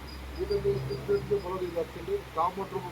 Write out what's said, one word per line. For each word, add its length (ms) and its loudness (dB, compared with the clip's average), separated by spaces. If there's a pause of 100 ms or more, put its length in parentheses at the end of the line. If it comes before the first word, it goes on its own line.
(380)
ಬಿ 60 0
ಡಬ್ಲ್ಯೂ 280 2
ಎಸ್ 180 0
ಎಸ್ 80 -2
ಪಿ 140 0
ಅವ್ರಿಗೆ 320 4
ಬರೋದಿಲ್ಲ. 340 -2
actually 400 -2
ಸ್ಟ್ರಾ 300 2
ಮೋಟ್ರಿಗೂ 440 -4